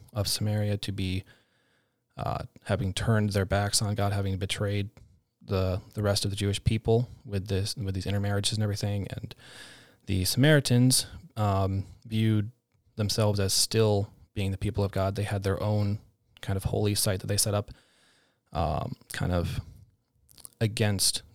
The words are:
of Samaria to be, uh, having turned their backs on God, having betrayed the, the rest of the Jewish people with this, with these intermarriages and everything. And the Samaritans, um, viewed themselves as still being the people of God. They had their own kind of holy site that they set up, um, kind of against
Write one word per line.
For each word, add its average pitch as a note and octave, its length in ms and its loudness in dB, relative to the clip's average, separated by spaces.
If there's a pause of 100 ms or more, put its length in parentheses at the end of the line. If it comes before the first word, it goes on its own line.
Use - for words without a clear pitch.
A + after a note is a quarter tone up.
(120)
of G#2 160 -2
Samaria G#2 480 0
to - 160 -6
be, F#2+ 320 -4 (920)
uh, - 280 -6 (220)
having F#2+ 260 0
turned G#2+ 380 2
their G2 140 2
backs G2+ 380 0
on G#2 140 -2
God, G2+ 160 0
having G2 240 -2
betrayed G2+ 540 -2 (520)
the, F#2+ 380 0 (140)
the G#2+ 80 -4
rest G2+ 220 2
of G2 60 -2
the G2 60 -6
Jewish G2+ 260 -2
people A2+ 460 4 (160)
with G2+ 240 -4
this, G2 280 -2
with F#2+ 200 -4
these F2+ 100 -4
intermarriages G2+ 460 0
and G#2+ 100 0
everything. G2+ 480 -2
And - 240 -10 (720)
the F#2 180 0
Samaritans, B2+ 800 4 (300)
um, G2 500 2 (200)
viewed A2 460 2 (420)
themselves G#2 460 0
as G2 120 0
still G#2 580 2 (220)
being G2 200 -2
the G2 60 -4
people G#2 260 -2
of G2 80 -2
God. G2 240 0
They G2+ 80 -2
had G2+ 180 -4
their G2 180 0
own G#2 380 0 (420)
kind G2 160 -4
of - 80 -4
holy G#2 300 0
site G2 260 0
that - 60 -10
they G#2 100 -2
set G2+ 180 2
up, G2+ 160 -2 (840)
um, D#2 440 -2 (160)
kind - 200 -2
of F2 280 0 (1000)
against G#2 640 0 (120)